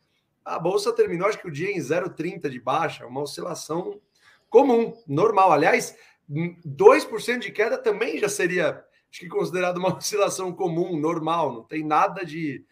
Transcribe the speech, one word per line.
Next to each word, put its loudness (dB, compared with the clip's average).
a -8
bolsa 0
terminou, 0
acho -4
que -14
o -10
dia -6
em -4
zero -2
trinta -8
de -10
baixa, -4
uma -8
oscilação -8
comum, 4
normal. 4
Aliás, 2
dois 6
por -8
cento -4
de -10
queda -2
também -2
já 0
seria, -2
acho -20
que, -16
considerado -2
uma 0
<laughs> -8
oscilação -2
comum, -2
normal, -2
não -12
tem -8
nada 0
de, -8